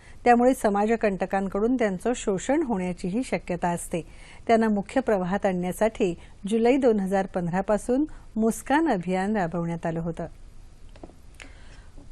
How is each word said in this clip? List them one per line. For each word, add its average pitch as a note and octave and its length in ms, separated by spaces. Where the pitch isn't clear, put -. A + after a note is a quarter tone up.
त्यामुळे A#3+ 300
समाजकंटकांकडून G3+ 1200
त्यांचं A3 400
शोषण C4 480
होण्याचीही F#3 600
शक्यता F3 460
असते. F3 320
त्यांना A3+ 220
मुख्य G#3 320
प्रवाहात G3 440
आणण्यासाठी F#3 720
जुलै A#3 300
दोन A#3+ 220
हजार F#3+ 260
पंधरा F3+ 360
पासून B3 440
मुस्कान C4 540
अभियान F#3+ 480
राबवण्यात E3+ 480
आलं E3 140
होतं. E3 260